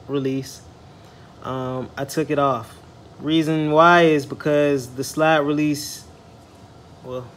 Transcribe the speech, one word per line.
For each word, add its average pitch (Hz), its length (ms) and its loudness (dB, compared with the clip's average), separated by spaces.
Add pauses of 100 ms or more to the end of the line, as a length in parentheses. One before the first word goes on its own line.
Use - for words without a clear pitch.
release?" 135 540 -6 (840)
Um, 127 540 -8
I 135 80 -6
took 151 260 -4
it 143 80 2
off. 131 340 0 (460)
Reason 156 520 0
why 170 320 6
is 151 220 4
because 143 680 0
the 135 80 -8
slide 156 360 2
release, 147 680 -2 (1000)
well, 127 340 -10